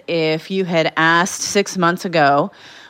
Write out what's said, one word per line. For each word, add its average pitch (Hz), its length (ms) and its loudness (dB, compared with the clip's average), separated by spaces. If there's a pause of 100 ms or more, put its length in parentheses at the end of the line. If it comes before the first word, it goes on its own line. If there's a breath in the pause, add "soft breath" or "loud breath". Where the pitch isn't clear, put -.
If 160 440 -2
you 190 160 -2
had 165 320 0
asked 165 420 2
six - 380 -2
months 175 260 0
ago 156 460 2 (400 loud breath)